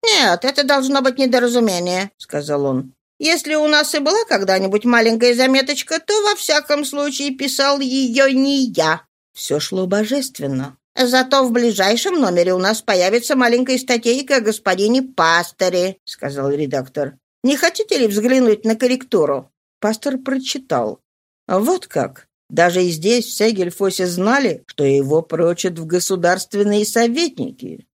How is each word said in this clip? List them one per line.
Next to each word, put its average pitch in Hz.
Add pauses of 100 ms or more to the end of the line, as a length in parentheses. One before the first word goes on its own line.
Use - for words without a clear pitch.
«Нет, 269
это 277
должно 269
быть 254
недоразумение», — 226
сказал 147
он. 131 (240)
«Если 311
у 302
нас 302
и 311
была 359
когда-нибудь 196
маленькая 233
заметочка, 269
то, 415
во 415
всяком 294
случае, 285
писал 277
ее 262
не 269
я». 160 (320)
Все -
шло 185
божественно. 196 (200)
«Зато 254
в 240
ближайшем 233
номере 185
у 185
нас 202
появится 214
маленькая 254
статейка 254
о 254
господине 214
Пасторе», — 180
сказал 139
редактор. 139 (260)
«Не 269
хотите 339
ли 240
взглянуть 220
на 220
корректуру?» 220 (300)
Пастор 220
прочитал. 262 (460)
Вот 233
как! - (220)
Даже 175
и 180
здесь, 208
в -
Сегельфосе, 190
знали, 196
что -
его 139
прочат 170
в 165
государственные 190
советники. 233